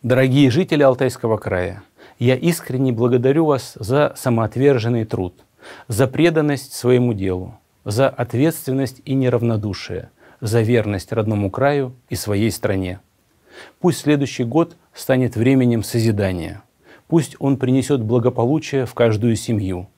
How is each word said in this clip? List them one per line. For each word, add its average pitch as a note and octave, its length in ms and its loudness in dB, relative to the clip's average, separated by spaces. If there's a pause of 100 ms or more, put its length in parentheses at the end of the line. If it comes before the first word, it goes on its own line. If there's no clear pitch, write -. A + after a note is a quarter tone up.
Дорогие C3 480 4
жители D#3 320 2
Алтайского B2 540 2
края, F#2+ 480 -6 (340)
я B2+ 180 2
искренне C3+ 560 -2
благодарю B2 540 2
вас C#3 280 -2
за C3 420 0
самоотверженный A#2 880 0
труд, F#2+ 300 -6 (540)
за A#2+ 180 2
преданность D3+ 680 0
своему B2 380 2
делу, F#2 440 -6 (280)
за B2+ 240 0
ответственность C3 960 -2
и C3+ 100 -4
неравнодушие, A2+ 960 -2 (300)
за A2+ 200 0
верность G#2+ 520 0
родному G#2+ 380 0
краю C#3 440 0 (140)
и - 80 -8
своей G#2 340 -2
стране. F#2+ 500 -4 (800)
Пусть F3 200 0
следующий C#3 440 0
год D#3 320 -2 (160)
станет B2+ 440 0
временем A#2+ 480 2
созидания. G2 760 -2 (440)
Пусть - 320 0
он C#3 180 0
принесет B2+ 440 0
благополучие B2 840 0
в - 80 -14
каждую A2+ 420 2
семью. G2 600 -4